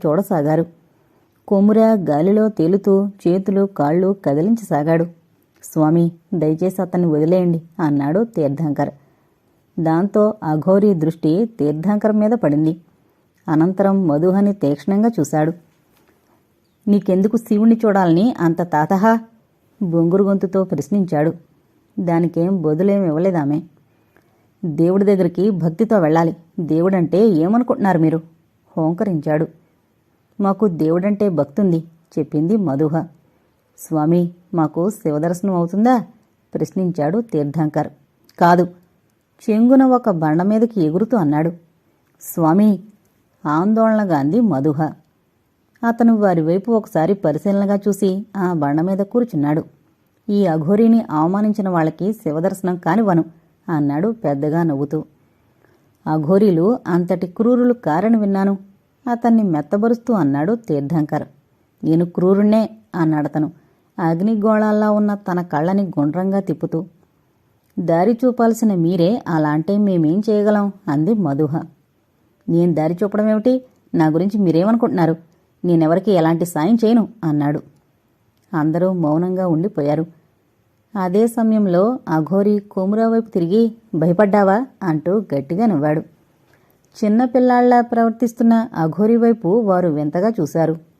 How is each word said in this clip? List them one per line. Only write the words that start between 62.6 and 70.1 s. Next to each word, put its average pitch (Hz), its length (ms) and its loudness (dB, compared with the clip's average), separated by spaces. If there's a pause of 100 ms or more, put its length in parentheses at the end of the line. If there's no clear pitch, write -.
అన్నాడతను, 151 560 -2 (480)
అగ్నిగోళాల్లా 214 920 0
ఉన్న 208 220 0
తన 185 280 -4
కళ్ళని 175 420 -2
గుండ్రంగా 180 560 -2
తిప్పుతూ. 180 460 -6 (920)
"దారి 175 460 0
చూపాల్సిన 226 500 0
మీరే 175 520 0
అలా 156 220 0
అంటే 160 280 -2
మేమేం 185 520 0